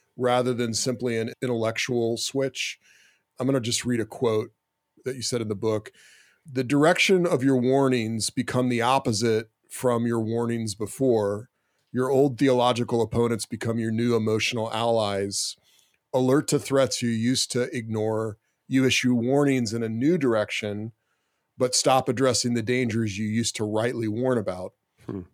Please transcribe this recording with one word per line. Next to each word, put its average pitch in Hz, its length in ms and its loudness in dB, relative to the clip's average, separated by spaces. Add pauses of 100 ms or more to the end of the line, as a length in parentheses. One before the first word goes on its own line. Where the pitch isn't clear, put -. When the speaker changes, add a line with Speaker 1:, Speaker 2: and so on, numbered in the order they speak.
(160)
Speaker 1:
rather 123 380 2
than 113 220 -2
simply 123 420 -2
an 113 240 -4
intellectual 117 760 -2
switch. - 600 -4 (640)
I'm 127 80 -2
gonna 135 120 2
just 117 240 -4
read 120 160 -2
a 107 60 -4
quote 113 460 -2 (520)
that 127 120 -6
you 123 80 -10
said 120 180 -4
in 107 60 -4
the 107 80 -6
book. 107 360 -4 (540)
"The 131 180 -4
direction 170 640 4
of 147 180 2
your 135 140 4
warnings 123 720 2
become 127 400 0
the 117 140 0
opposite 117 640 2 (180)
from 120 380 0
your 117 160 0
warnings 113 540 -4
before. 110 720 0 (420)
Your 127 200 -2
old 135 260 2
theological 123 640 2
opponents 117 460 0
become 117 320 -6
your 113 100 -4
new 117 260 0
emotional 110 560 -2
allies. 107 840 0 (580)
Alert 131 360 2
to 147 100 2
threats 135 420 0
you 120 80 0
used 117 440 0
to 127 220 -2
ignore. 110 600 -4 (300)
You 131 180 4
issue 123 300 2
warnings 127 580 2
in 117 80 -4
a 113 80 -2
new 139 300 0
direction, 107 720 -2 (640)
but 127 160 0
stop 131 340 2
addressing 123 460 0
the 117 80 0
dangers 113 560 -2
you 110 80 -4
used 110 300 -2
to 113 80 -6
rightly 110 440 -2
warn 123 300 0
about. 92 360 -6 (340)
Speaker 2:
Hmm. 98 140 -8 (120)